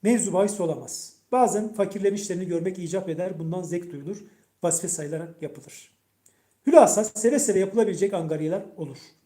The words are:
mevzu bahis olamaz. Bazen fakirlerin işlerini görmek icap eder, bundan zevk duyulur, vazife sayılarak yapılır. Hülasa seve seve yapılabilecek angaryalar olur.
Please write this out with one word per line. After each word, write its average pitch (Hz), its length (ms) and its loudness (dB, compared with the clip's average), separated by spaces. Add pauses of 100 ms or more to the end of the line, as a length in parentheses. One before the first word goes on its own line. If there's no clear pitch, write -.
mevzu 202 300 2
bahis 202 260 0
olamaz. - 560 -6 (160)
Bazen 214 420 2
fakirlerin 196 420 0
işlerini 185 300 -6
görmek 175 340 -4
icap 180 300 -6
eder, 165 300 -6
bundan 165 220 -4
zevk 175 300 -8
duyulur, 147 340 -12 (380)
vazife 170 240 0
sayılarak 160 540 -8
yapılır. - 500 -16 (760)
Hülasa 277 360 8
seve 247 360 0
seve 190 200 2
yapılabilecek 196 540 0
angaryalar 165 500 -2 (140)
olur. 135 200 -10 (280)